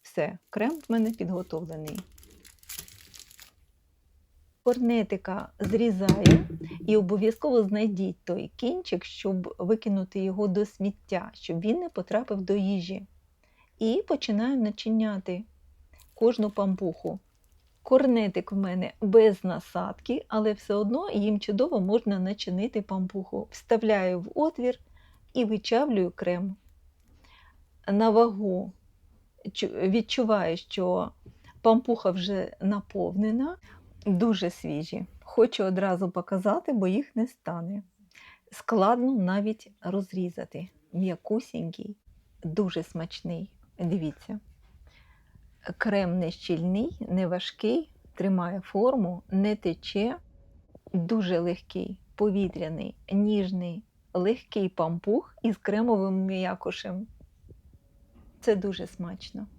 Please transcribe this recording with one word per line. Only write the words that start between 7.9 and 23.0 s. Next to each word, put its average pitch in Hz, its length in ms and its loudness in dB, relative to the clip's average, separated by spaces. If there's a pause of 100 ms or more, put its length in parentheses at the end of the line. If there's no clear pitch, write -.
той - 320 -6
кінчик, 254 500 -4
щоб 185 520 -4
викинути 196 640 -2
його 190 280 -2
до 202 180 0
сміття, - 680 -6
щоб - 260 -6
він 220 200 0
не 339 100 -6
потрапив 208 520 -2
до 196 140 0
їжі. 196 520 -2 (720)
І 254 280 2
починаю 262 500 0
начиняти 214 840 -2 (720)
кожну 226 380 2
пампуху. 190 680 -2 (640)
Корнетик 233 680 4
в 196 40 -4
мене 185 460 -2
без 214 420 8
насадки, - 840 -4
але 214 260 0
все 208 200 -4
одно 233 360 0
їм 208 300 0
чудово 247 400 0
можна 202 400 0
начинити 190 640 -4
пампуху. 185 680 -6